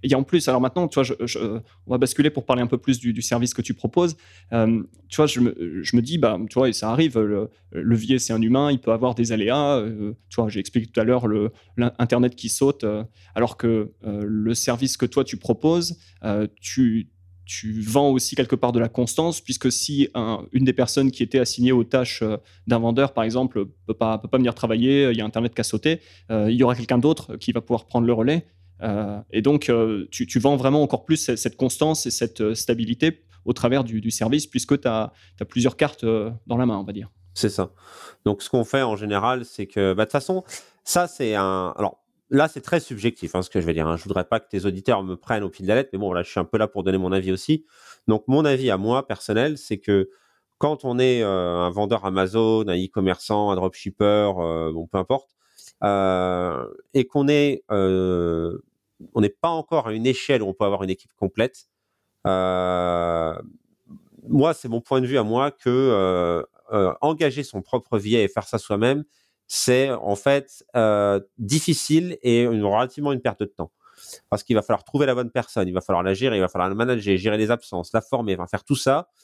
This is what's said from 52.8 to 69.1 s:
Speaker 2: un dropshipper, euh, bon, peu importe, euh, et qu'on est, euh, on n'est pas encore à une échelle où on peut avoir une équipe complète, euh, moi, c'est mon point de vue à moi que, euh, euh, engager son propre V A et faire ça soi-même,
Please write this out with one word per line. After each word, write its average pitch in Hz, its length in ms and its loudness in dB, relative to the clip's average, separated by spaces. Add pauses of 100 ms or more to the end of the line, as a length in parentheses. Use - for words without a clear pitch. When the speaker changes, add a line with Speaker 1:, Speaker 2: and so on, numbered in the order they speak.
Speaker 2:
un 95 40 0
dropshipper, 101 840 0
euh, 82 340 -4
bon, 82 140 -8
peu 98 100 -4
importe, 127 400 -2 (480)
euh, 90 800 0 (280)
et 131 120 4
qu'on 143 240 0
est, 143 420 2
euh, 90 840 0 (560)
on 113 80 2
n'est 104 80 4
pas - 180 -4
encore 160 400 -2
à 107 60 -4
une 110 120 -4
échelle 127 380 0
où 98 40 -4
on 95 60 -4
peut 107 120 0
avoir 98 180 0
une 95 60 -4
équipe - 240 -6
complète, - 560 -4 (560)
euh, 90 1080 0 (920)
moi, 147 260 4
c'est - 140 -10
mon 117 140 -4
point 131 180 0
de 127 80 -2
vue 135 100 0
à 113 60 2
moi 123 280 0
que, - 180 -4
euh, 92 760 2 (300)
euh, 95 260 2
engager 147 440 0
son 98 180 -10
propre - 360 -4
V 107 200 0
A 107 60 4
et 98 40 2
faire 104 160 -4
ça - 140 -6
soi-même, 123 480 0 (440)